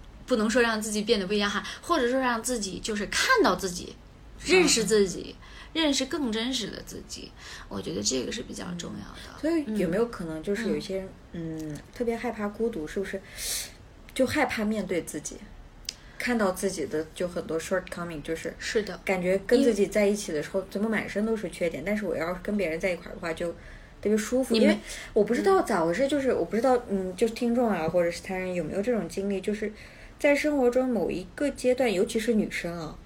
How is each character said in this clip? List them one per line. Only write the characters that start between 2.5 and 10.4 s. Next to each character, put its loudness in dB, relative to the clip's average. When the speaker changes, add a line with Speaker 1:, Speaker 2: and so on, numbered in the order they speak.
Speaker 1:
己 -6
就 -4
是 -2
看 4
到 6
自 -4
己， -10
Speaker 2:
嗯。 4
Speaker 1:
认 8
识 4
自 6
己， -8
认 2
识 0
更 -2
真 -2
实 -4
的 -10
自 -12
己， -14
我 -6
觉 -6
得 -4
这 0
个 -6
是 -6
比 -10
较 -10
重 -8
要 -12
的。 -16
Speaker 2:
所 0
以 0
有 2
没 0
有 2
可 -8
能 -8